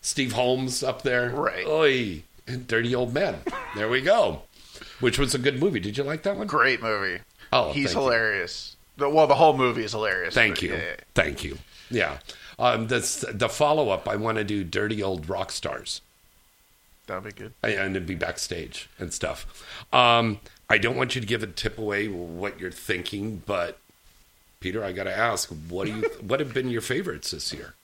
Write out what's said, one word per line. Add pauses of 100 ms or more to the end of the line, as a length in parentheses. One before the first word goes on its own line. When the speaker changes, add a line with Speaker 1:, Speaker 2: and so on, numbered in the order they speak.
Speaker 1:
Steve
Holmes
up
there.
Speaker 2:
Right.
Speaker 1:
Oi. (240)
And
Dirty
Old
Men. (380)
There
we
go. (560)
Which
was
a
good
movie.
Did
you
like
that
one?
Speaker 2:
Great
movie. (320)
Speaker 1:
Oh,
Speaker 2:
He's
Speaker 1:
thank
you.
Speaker 2:
hilarious. (220)
The,
well,
the
whole
movie
is
hilarious,
Speaker 1:
Thank
Speaker 2:
but
Speaker 1:
you.
Speaker 2:
yeah,
yeah. (200)
Speaker 1:
Thank
you. (320)
Yeah. (420)
Um,
that's (100)
the
follow-up.
I
wanna
do
Dirty
Old
Rock
Stars. (1040)
Speaker 2:
That'd
be
good. (100)
Speaker 1:
And,
and
it'd
be
backstage (120)
and
stuff. (480)
Um, (300)
I
don't
want
you
to
give
a
tip
away
what
you're
thinking,
but (800)
Peter,
I
gotta
ask,
what
do
you, (140)
<laughs>
what
have
been
your
favorites
this
year? (100)